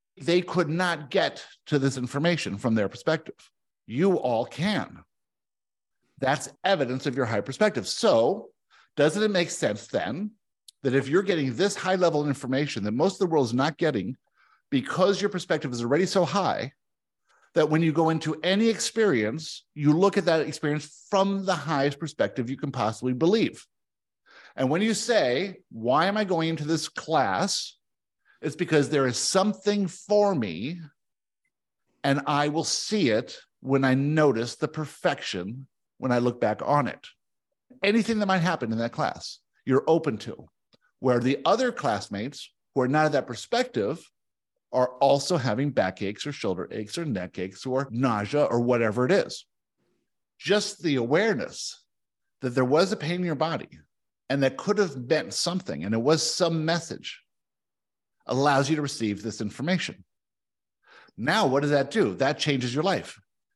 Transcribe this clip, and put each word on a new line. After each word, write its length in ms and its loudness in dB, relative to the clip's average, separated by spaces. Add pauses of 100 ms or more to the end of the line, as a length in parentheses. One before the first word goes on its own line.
(180)
They 240 2
could 260 0
not 420 -2
get 340 0 (220)
to 120 2
this 180 0
information 640 -2
from 160 0
their 140 2
perspective. 460 -4 (520)
You 300 2
all 300 0
can. 560 -6 (1160)
That's 300 -2 (160)
evidence 420 0
of 100 -4
your 100 0
high 140 -2
perspective. 480 -2
So 600 2 (460)
doesn't 260 4
it 80 2
make 200 0
sense 380 -4
then 440 -4 (500)
that 120 0
if 140 0
you're 140 2
getting 320 -2
this 200 0
high 220 -2
level 240 2
of 80 0
information 560 -2
that 80 -2
most 220 2
of 40 -10
the 140 0
world 140 4
is 80 -2
not 240 0
getting 380 -2 (540)
because 500 0
your 100 0
perspective 420 -4
is 100 -4
already 240 2
so 180 2
high, 480 -2 (840)
that 140 4
when 140 4
you 100 4
go 180 2
into 320 -2
any 260 2
experience, 960 0 (100)
you 180 4
look 240 4
at 100 2
that 200 4
experience 640 -6
from 340 2
the 100 0
highest 440 0
perspective 500 -2
you 80 -6
can 140 -6
possibly 420 -2
believe? 540 0 (880)
And 120 0
when 140 0
you 120 2
say, 760 0
"Why 360 2
am 100 0
I 80 0
going 240 0
into 160 -4
this 240 -2
class?" 880 -2 (680)
It's 140 -6
because 320 2
there 180 2
is 100 -2
something 720 0
for 480 2
me 460 -4 (1200)
and 240 0
I 220 0
will 160 -2
see 460 0
it 280 -2 (220)
when 240 0
I 100 4
notice 600 2
the 120 -4
perfection 1000 -6 (320)
when 140 -2
I 60 2
look 220 0
back 240 0
on 240 2
it. 180 -12 (760)
Anything 360 2
that 80 0
might 120 2
happen 340 0
in 60 -2
that 140 -2
class, 460 -6 (260)
you're 220 4
open 320 2
to, 280 -14 (520)
where 220 4
the 240 2
other 280 2
classmates 800 -6 (220)
who 80 2
are 60 0
not 180 4
of 60 -2
that 140 0
perspective 760 -4 (720)
are 180 2 (100)
also 360 4
having 340 -2
backaches 560 -2
or 60 -6
shoulder 380 -4
aches 260 -10
or 80 -6
neck 340 -6
aches 280 -8
or 240 -2
nausea 540 0
or 160 2
whatever 440 2
it 80 2
is. 340 0 (920)
Just 440 0
the 140 2
awareness 840 -2 (580)
that 100 -4
there 140 2
was 280 4
a 40 -2
pain 200 -4
in 80 -4
your 100 -2
body 340 -4 (640)
and 120 0
that 140 2
could 220 -2
have 180 0 (120)
meant 260 0
something 500 -4
and 100 -2
it 60 0
was 220 4
some 420 0
message 560 -6 (1080)
allows 440 2
you 60 2
to 60 0
receive 400 -4
this 180 -8
information. 640 -4 (1120)
Now, 300 2
what 140 2
does 120 0
that 180 2
do? 240 0
That 240 0
changes 340 -2
your 120 -2
life, 340 -4 (380)